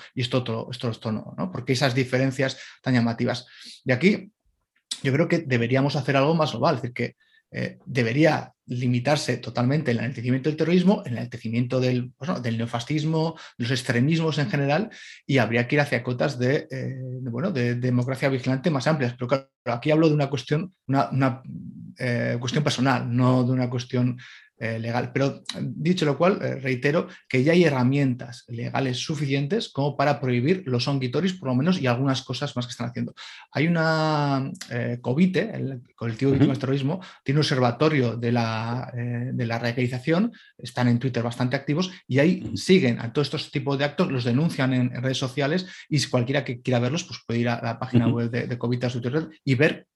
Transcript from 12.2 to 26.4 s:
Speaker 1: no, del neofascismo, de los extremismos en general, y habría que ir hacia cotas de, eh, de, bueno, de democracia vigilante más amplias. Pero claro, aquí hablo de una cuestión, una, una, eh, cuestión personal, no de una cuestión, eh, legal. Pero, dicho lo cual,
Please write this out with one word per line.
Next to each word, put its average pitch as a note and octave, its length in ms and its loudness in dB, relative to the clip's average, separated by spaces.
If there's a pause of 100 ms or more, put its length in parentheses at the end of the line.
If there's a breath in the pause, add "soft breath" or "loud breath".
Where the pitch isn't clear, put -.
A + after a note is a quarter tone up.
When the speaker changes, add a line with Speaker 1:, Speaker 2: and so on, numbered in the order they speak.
Speaker 1:
no, F3+ 100 -4
del A#2 160 -4
neofascismo, D3+ 800 -2 (240 loud breath)
de A#2+ 60 -4
los A#2 80 -2
extremismos D3 640 2
en C#3+ 100 0
general, D3 400 0 (380 loud breath)
y C#3 100 2
habría A#2 320 2
que D3 60 0
ir D3 80 4
hacia C3 200 0
cotas B2+ 360 -2
de, B2+ 320 0
eh, C3 260 -8 (240)
de, B2+ 100 -8
bueno, C3+ 200 -4
de B2 240 0
democracia B2+ 560 0
vigilante C3 400 0
más C3+ 160 0
amplias. C3+ 320 2
Pero A#2+ 100 -6
claro, C3+ 200 0 (180)
aquí A#2+ 240 -2
hablo D#3 180 6
de D3+ 60 4
una C#3+ 160 0
cuestión, D3+ 420 -2 (140)
una, C3+ 240 2
una, C3 320 0 (560)
eh, A#2+ 420 -2
cuestión B2+ 240 0
personal, B2+ 500 0
no B2+ 300 6
de B2 80 2
una B2+ 160 0
cuestión, B2 480 0 (420 loud breath)
eh, A2+ 200 -4
legal. A#2 340 -4
Pero, C3+ 300 -2 (180)
dicho D3+ 440 0
lo C#3+ 120 2
cual, F3+ 240 4